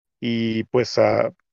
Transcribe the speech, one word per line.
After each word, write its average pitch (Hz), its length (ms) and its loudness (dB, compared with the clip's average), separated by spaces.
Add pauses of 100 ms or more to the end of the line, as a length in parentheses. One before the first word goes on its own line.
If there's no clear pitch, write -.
(220)
y, 113 440 -2
pues, - 320 -2
a, 110 300 2 (260)